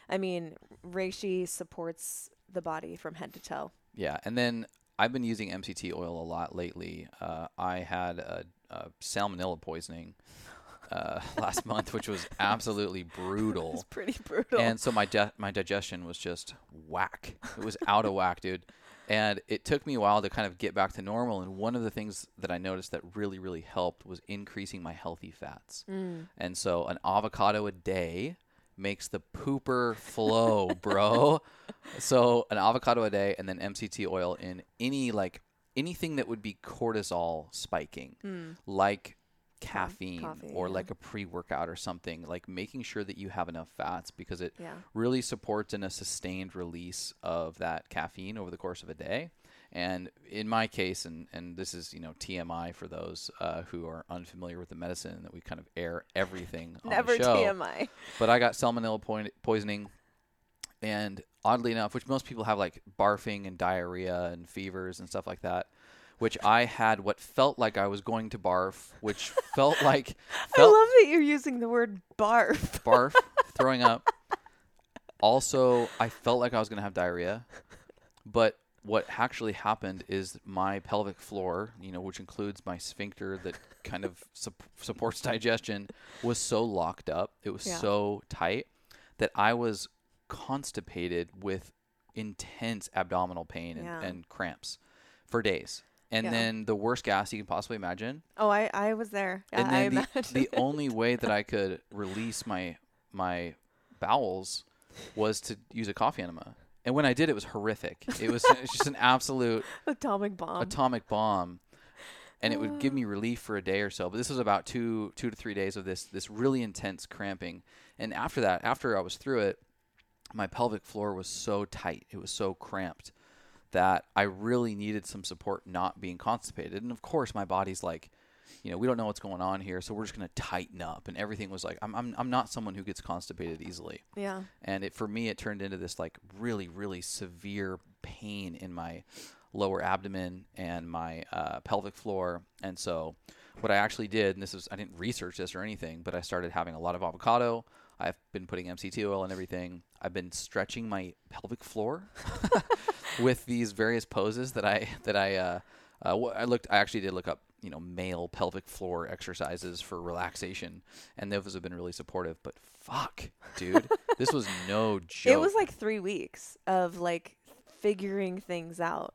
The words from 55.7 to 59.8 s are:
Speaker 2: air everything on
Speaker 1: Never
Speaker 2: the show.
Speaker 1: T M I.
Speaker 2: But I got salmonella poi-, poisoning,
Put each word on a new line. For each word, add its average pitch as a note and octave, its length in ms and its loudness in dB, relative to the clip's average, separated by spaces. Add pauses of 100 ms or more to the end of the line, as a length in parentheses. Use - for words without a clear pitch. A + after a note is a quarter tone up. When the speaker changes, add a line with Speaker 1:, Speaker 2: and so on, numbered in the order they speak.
Speaker 2:
air E2+ 280 -4 (120)
everything F2 680 -4
on A3+ 80 -6
Speaker 1:
Never A3+ 260 4
Speaker 2:
the - 60 4
show. A#2+ 140 8
Speaker 1:
T - 80 8
M F#3+ 180 2
I. A2 260 -4 (300)
Speaker 2:
But A2+ 120 6
I A#2+ 100 10
got A#2+ 140 6
salmonella A2+ 460 0
poi-, G#2+ 300 -4 (120)
poisoning, G#2 460 0 (920)